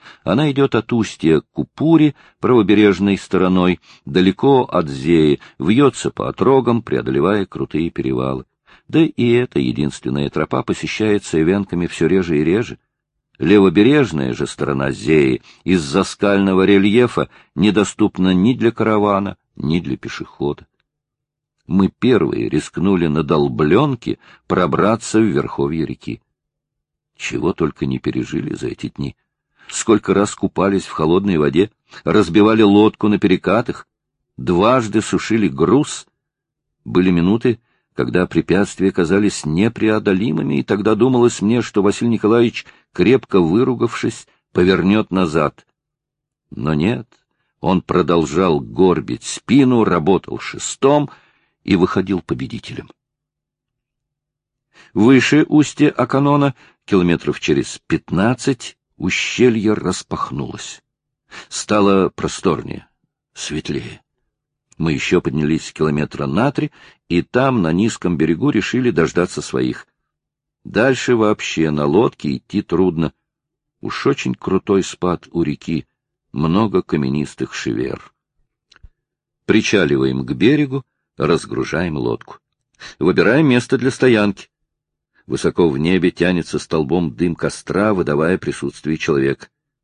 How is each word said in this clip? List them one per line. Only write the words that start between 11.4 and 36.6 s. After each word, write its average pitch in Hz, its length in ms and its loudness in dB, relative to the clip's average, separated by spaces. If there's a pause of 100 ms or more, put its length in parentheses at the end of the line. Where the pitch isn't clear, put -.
эвенками 87 460 0
всё 80 220 -2
реже 85 320 0
и 78 40 0
реже. 92 360 -2 (580)
Левобережная 90 960 4
же 67 140 -6
сторона 67 420 -4
Зеи 65 520 0 (200)
из-за 82 400 0
скального 98 640 0
рельефа 101 640 2 (260)
недоступна 95 800 0
ни 98 180 2
для 113 200 0
каравана, 101 640 0 (180)
ни 78 240 -2
для 67 180 -6
пешехода. - 720 -8 (1000)
Мы 95 320 2
первые 73 480 2
рискнули 85 580 -2
на 78 160 0
долблёнке 80 960 0 (300)
пробраться 92 720 0
в 113 40 4
верховье 73 640 -2
реки. - 340 -12 (960)
Чего 64 360 -4
только 76 340 -4
не 65 140 -6
пережили 64 560 -6
за - 140 -10
эти - 180 -10
дни. 69 260 -10 (540)
Сколько - 460 0
раз 101 200 0
купались 95 520 -2
в - 40 -18
холодной 90 480 0
воде, 73 320 2 (320)
разбивали 104 600 4
лодку 104 440 4
на 104 140 2
перекатах, 95 680 0 (500)
дважды 107 640 2
сушили 101 460 -2
груз. 82 600 0 (760)